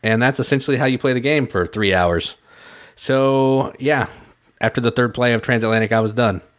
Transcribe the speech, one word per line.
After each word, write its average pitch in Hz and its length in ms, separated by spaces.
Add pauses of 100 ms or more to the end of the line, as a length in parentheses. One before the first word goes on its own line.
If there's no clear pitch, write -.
And 110 180
that's 135 180
essentially 135 360
how 135 100
you 127 120
play 135 140
the 127 80
game 139 280
for 87 180
three 101 260
hours. 87 440 (600)
So, 135 800
yeah, 135 280 (540)
after 113 200
the 117 100
third 120 240
play 123 180
of 113 100
Transatlantic, 113 500
I 113 80
was 110 120
done. 110 280 (180)